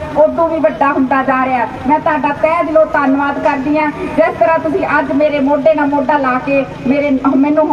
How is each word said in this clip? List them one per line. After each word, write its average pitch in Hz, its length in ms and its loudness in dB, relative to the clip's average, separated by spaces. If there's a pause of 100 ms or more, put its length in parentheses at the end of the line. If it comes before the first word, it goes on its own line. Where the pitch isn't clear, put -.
(180)
ਉਦੋਂ 311 320 2
ਵੀ 320 100 -2
ਵੱਡਾ 277 320 0
ਹੁੰਦਾ 269 320 0
ਜਾ 262 220 0
ਰਿਹਾ। 247 220 -2 (200)
ਮੈਂ 302 120 2
ਤੁਹਾਡਾ 294 300 -2 (120)
ਤਹਿ 320 220 2
ਦਿਲੋਂ 311 220 2
ਧੰਨਵਾਦ 277 580 0
ਕਰਦੀ 294 340 0
ਹਾਂ। 302 140 0 (240)
ਜਿਸ 339 240 2
ਤਰ੍ਹਾਂ 320 200 2
ਤੁਸੀਂ 320 260 -2 (140)
ਅੱਜ 285 120 -2
ਮੇਰੇ 294 280 0
ਮੋਢੇ 285 340 2
ਨਾਲ 294 140 0
ਮੋਢਾ 294 300 0
ਲਾ 254 280 -2
ਕੇ 269 200 0 (220)
ਮੇਰੇ, 277 300 0 (180)
ਮੈਨੂੰ 302 380 2